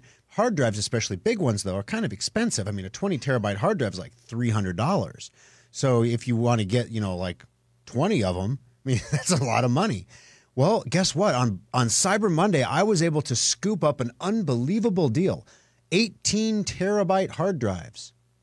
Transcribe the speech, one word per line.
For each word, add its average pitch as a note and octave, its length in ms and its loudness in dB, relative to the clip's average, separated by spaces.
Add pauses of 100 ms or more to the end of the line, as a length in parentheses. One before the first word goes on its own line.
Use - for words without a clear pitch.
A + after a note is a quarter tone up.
(280)
Hard A3+ 260 0
drives, A2+ 240 2
especially G#2 380 -2
big G#3+ 240 -2
ones, A2+ 220 0
though, F#2+ 140 -4
are G2+ 60 -4
kind A3 240 -4
of G#2 80 -6
expensive. G#3+ 520 -2
I G#3 40 -4
mean, F#3+ 160 -6
a - 20 -8
twenty F#3+ 300 -4
terabyte A2 380 0
hard F#3 200 0
drive A2 160 -2
is, F#2 60 -10
like, - 160 -12
three A#2 340 -4
hundred F#2+ 300 0
dollars. C3+ 520 -2 (400)
So B2 320 2
if A#2 240 0
you A#2+ 80 0
wanna A#2 300 2
get, A2+ 260 0
you A2 120 -4
know, F#2 160 -4
like, F2+ 260 -6 (400)
twenty C#3+ 400 0
of F2+ 100 0
'em, G2+ 260 -4 (260)
I - 20 -6
mean, B2 180 2
<laughs> - 60 -16
that's D3+ 180 -2
a C#3 140 2
lot A#2 200 2
of B2 60 2
money. C3+ 360 0 (480)
Well, F#3 340 2
guess F3 260 0
what? F3 200 2
On, A#2+ 260 0 (140)
on B2 140 2
Cyber G3+ 440 2
Monday, E3 300 4
I B2 200 2
was G#3 200 2
able D#3 180 2
to B2 160 -2
scoop F#3+ 480 -2
up D3 160 2
an A#2+ 120 -4 (100)
unbelievable F3+ 880 0
deal. C3+ 360 0 (460)
Eighteen G#3+ 720 0
terabyte F#3+ 680 0
hard F3 260 -2
drives, F#2 560 -6 (280)